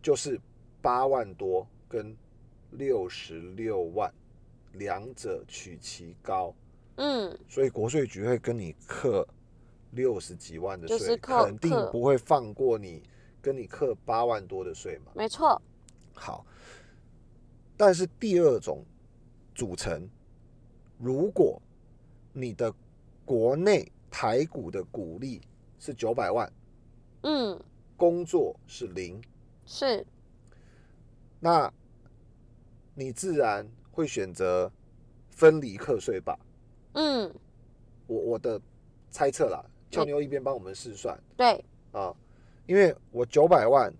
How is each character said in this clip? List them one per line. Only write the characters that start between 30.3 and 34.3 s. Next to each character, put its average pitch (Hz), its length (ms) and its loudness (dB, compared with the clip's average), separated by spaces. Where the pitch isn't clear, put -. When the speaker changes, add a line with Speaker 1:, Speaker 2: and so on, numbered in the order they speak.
Speaker 1:
那 165 320 4
你 139 180 -8
自 190 240 -4
然 107 320 2
会 160 160 -2
选 95 260 -6